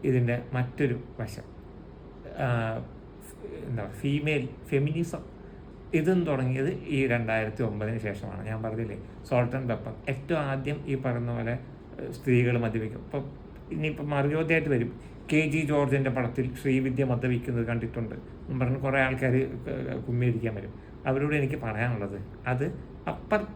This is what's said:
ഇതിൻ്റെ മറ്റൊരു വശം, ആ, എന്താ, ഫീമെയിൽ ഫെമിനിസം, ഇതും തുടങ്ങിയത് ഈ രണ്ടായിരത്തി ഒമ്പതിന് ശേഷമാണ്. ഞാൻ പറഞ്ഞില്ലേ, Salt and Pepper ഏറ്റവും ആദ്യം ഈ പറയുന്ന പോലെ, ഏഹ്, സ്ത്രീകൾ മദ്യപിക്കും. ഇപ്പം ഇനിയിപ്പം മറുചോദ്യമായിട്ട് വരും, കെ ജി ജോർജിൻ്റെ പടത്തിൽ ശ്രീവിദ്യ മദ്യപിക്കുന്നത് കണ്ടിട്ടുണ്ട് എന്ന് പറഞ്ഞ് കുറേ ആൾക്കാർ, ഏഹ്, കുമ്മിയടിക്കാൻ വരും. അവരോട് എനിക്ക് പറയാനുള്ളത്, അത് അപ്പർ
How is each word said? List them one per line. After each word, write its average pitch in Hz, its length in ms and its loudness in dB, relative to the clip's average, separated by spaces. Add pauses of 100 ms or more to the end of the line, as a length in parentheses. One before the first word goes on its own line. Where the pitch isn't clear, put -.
ഇതിൻ്റെ 120 280 4 (200)
മറ്റൊരു 123 400 0 (220)
വശം, - 280 -8 (960)
ആ, 123 40 2 (1200)
എന്താ, 117 160 -4 (160)
ഫീമെയിൽ 143 440 2 (260)
ഫെമിനിസം, 156 520 2 (760)
ഇതും 180 300 6
തുടങ്ങിയത് 131 420 2 (240)
ഈ 135 40 4 (160)
രണ്ടായിരത്തി 110 560 0
ഒമ്പതിന് 107 360 -2
ശേഷമാണ്. 98 440 -6
ഞാൻ 110 160 -2
പറഞ്ഞില്ലേ, 110 300 -2 (320)
Salt 123 280 4
and 131 140 -2
Pepper 110 220 -4 (200)
ഏറ്റവും 156 280 0 (120)
ആദ്യം 139 260 -2 (120)
ഈ 135 40 2 (100)
പറയുന്ന 120 340 0
പോലെ, 117 160 0 (440)
ഏഹ്, - 180 -6
സ്ത്രീകൾ 123 380 6 (100)
മദ്യപിക്കും. 110 420 -2
ഇപ്പം 139 180 -4 (500)
ഇനിയിപ്പം 151 400 -2
മറുചോദ്യമായിട്ട് 151 600 4
വരും, 113 160 4 (400)
കെ 151 100 8 (120)
ജി 156 80 4 (100)
ജോർജിൻ്റെ 139 460 4
പടത്തിൽ 127 300 2 (160)
ശ്രീവിദ്യ 131 500 4
മദ്യപിക്കുന്നത് 120 580 2
കണ്ടിട്ടുണ്ട് 117 460 -2 (320)
എന്ന് 135 120 -2
പറഞ്ഞ് 127 260 2
കുറേ 135 200 4
ആൾക്കാർ, 131 300 2
ഏഹ്, 131 580 0 (120)
കുമ്മിയടിക്കാൻ 120 520 2
വരും. 101 160 -10 (360)
അവരോട് 143 300 2
എനിക്ക് 135 240 0
പറയാനുള്ളത്, 107 540 -2 (340)
അത് 131 140 0 (460)
അപ്പർ - 280 0 (160)